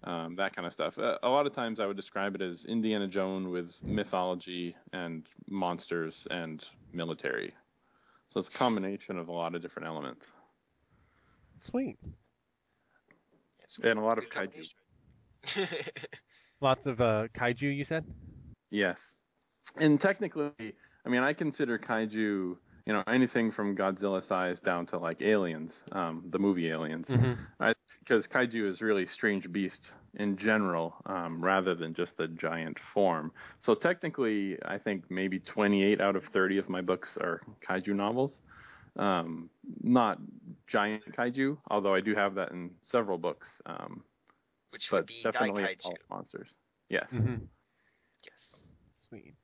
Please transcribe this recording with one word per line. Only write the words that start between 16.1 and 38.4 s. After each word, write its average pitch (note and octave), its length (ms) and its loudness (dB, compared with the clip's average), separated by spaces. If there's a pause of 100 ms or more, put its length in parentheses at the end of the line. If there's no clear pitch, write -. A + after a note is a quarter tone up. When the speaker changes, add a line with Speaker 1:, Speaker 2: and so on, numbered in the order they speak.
Speaker 3:
<laughs> - 400 -16
Speaker 2:
Lots C3 240 4
of, B2 160 0
uh, A2 320 4
kaiju, B2 420 0
you C#3+ 80 -4
said? D#3+ 220 -4 (640)
Speaker 1:
Yes. G2 320 0 (760)
And D3+ 240 6
technically, D#3+ 600 0
I - 500 -12
mean, B2 140 4
I C#3+ 100 2
consider C#3 440 0
kaiju, A2 360 -2 (720)
you G#2+ 80 0
know, G#2 140 0
anything A#2 440 4
from G2+ 240 -2
Godzilla F#2+ 460 0
size F#2 380 0
down F2 280 0
to, F#2 100 -4
like, E2 240 -4
Aliens, E2+ 720 2
um, E2+ 380 -2
the F#2 100 -2
movie F2+ 300 4
Aliens. D#2+ 400 -4
Speaker 2:
Mm-hmm. B2 240 4 (260)
Speaker 1:
I, A2+ 140 4 (320)
'cause A2+ 220 4
kaiju A2+ 400 2
is F#2 140 -4
really G#2+ 220 4
a F2 40 -4
strange F#2+ 440 0
beast F#2 380 -2 (240)
in G2+ 240 0
general, F#2+ 580 2 (120)
um, E2+ 360 -4
rather F#2+ 300 4
than E2 200 -4
just F2 240 -4
the E2+ 100 0
giant E2 520 -4
form. E2 520 0 (280)
So - 140 4
technically, A#2 880 0
I G2 140 -6
think G2+ 320 -4
maybe F#2+ 300 -2
twenty-eight G2+ 600 4
out G2 160 4
of F#2 100 -2
thirty G2 340 4
of F#2+ 100 -4
my F#2 120 -2
books F2+ 360 -2
are E2+ 240 -2 (200)
kaiju F#2+ 340 0
novels. A#2 440 0 (580)